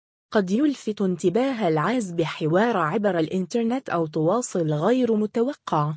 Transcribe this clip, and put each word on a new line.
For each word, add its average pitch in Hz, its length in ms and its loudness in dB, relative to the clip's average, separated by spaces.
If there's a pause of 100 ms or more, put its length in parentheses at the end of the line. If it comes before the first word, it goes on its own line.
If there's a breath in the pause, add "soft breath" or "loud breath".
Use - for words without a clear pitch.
(340)
قد 190 180 2
يلفت 233 500 0
انتباه 202 680 0
العازب 175 540 0
حوار 180 560 0
عبر 180 420 0
الإنترنت 226 720 -2
أو 165 160 0
تواصل 165 680 0
غير 226 420 2
متوقع. 214 800 -2